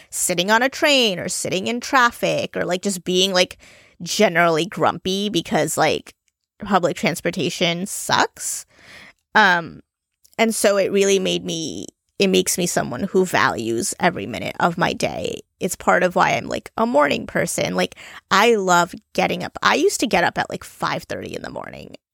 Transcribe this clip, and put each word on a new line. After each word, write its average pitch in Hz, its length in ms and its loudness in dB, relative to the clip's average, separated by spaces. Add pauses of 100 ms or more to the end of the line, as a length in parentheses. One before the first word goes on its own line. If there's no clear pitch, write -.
(120)
sitting 180 400 0
on 226 100 6
a 262 80 2
train 254 480 2
or 165 120 -6
sitting - 360 -4
in 233 140 -4
traffic 233 760 0
or, 214 80 -2
like, 175 200 -2
just 185 200 -4
being, 185 300 2
like, 180 240 0 (460)
generally 170 640 2
grumpy 185 640 -2
because, 160 480 0
like, 127 360 0 (460)
public 180 360 0
transportation 170 920 -2
sucks. - 800 -2 (640)
Um, 175 480 4 (560)
and 226 160 2
so 202 240 2
it 185 140 0
really 196 260 4
made - 260 -2
me, 143 440 -8 (320)
it 196 80 4
makes 185 280 2
me 180 120 -2
someone - 360 -4
who 190 220 2
values 113 760 0
every 165 280 -2
minute 98 320 -8
of 175 180 0
my 165 160 0
day. - 480 -6 (180)
It's - 160 -4
part 180 280 2
of 180 120 0
why 160 180 4
I'm, 131 140 -4
like, - 300 -8
a 220 80 2
morning 269 400 0
person. 170 480 -2
Like, 185 220 -2 (340)
I 220 260 4
love 175 380 2 (200)
getting 180 300 -2
up. - 200 -10
I 196 100 4
used 311 280 2
to 277 60 0
get 185 160 2
up - 140 0
at, - 140 -4
like, - 120 -10
five 160 400 -6
thirty 95 320 -10
in 85 60 -10
the - 80 -12
morning. - 460 -14 (180)